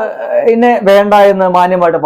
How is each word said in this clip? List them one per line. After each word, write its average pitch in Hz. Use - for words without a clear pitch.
ഇന്നെ 233
വേണ്ട 202
എന്ന് 196
മാന്യമായിട്ട് 180